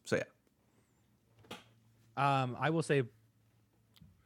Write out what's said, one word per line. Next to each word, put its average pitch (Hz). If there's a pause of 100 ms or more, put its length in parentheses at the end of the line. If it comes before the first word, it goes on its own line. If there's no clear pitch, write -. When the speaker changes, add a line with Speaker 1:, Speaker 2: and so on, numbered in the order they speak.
Speaker 1:
so, -
yeah. - (640)
Speaker 2:
Um, 135
I 139
will 160
say, 143 (1200)